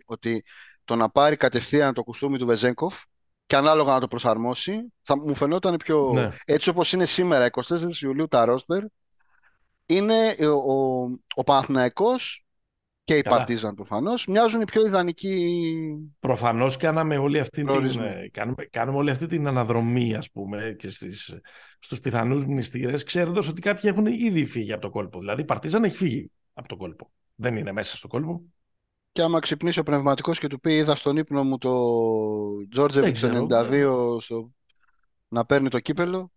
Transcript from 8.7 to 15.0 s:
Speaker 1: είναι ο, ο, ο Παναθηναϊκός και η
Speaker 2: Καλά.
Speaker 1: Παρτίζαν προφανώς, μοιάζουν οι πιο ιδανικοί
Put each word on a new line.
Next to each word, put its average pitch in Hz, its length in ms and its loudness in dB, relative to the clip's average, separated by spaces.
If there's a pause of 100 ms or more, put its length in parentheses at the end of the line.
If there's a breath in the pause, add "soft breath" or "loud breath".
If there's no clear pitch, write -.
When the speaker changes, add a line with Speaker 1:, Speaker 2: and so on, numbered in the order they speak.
Speaker 1:
είναι 220 540 2
ο, 143 320 2
ο, 131 300 0 (320)
ο 127 100 -2
Παναθηναϊκός 139 960 2 (640)
και 160 120 2
η 143 60 4
Speaker 2:
Καλά. 120 140 4
Speaker 1:
Παρτίζαν 113 380 -2
προφανώς, 120 520 -4
μοιάζουν 226 340 2
οι 214 40 0
πιο 220 220 2
ιδανικοί 170 1300 -2